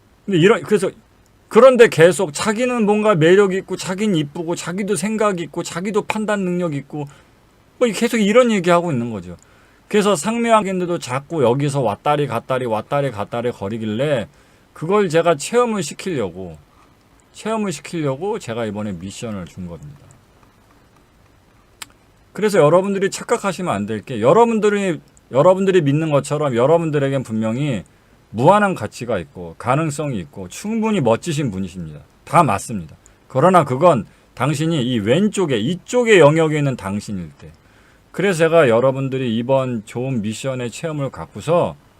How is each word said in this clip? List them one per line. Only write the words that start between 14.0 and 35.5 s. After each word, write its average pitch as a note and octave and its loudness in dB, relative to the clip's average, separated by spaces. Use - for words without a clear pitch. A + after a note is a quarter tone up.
그걸 F#3+ -2
제가 E3 2
체험을 A3 -2
시키려고, F#2+ -8
체험을 G#3+ -4
시키려고 D#3+ -6
제가 A#2 -6
이번에 G#2 -6
미션을 F#2+ -10
준 F2+ -12
겁니다. D2 -18
그래서 G3 -2
여러분들이 F#3 2
착각하시면 F#3+ -4
안 G2+ -2
될 G#2+ -6
게, A#2+ -10
여러분들이, G3+ 2
여러분들이 F#3 4
믿는 D3+ 0
것처럼 C#3+ -2
여러분들에겐 C#3 2
분명히 A2+ -4
무한한 F#3 2
가치가 A2+ -6
있고 E2 -12
가능성이 D3 -4
있고 F2+ -14
충분히 G#3+ -4
멋지신 C#3 -2
분이십니다. F2+ -10
다 E3+ 4
맞습니다. G2 -6
그러나 E3+ 4
그건 C3+ 2
당신이 D3+ -2
이 B2 -2
왼쪽에, D#3 0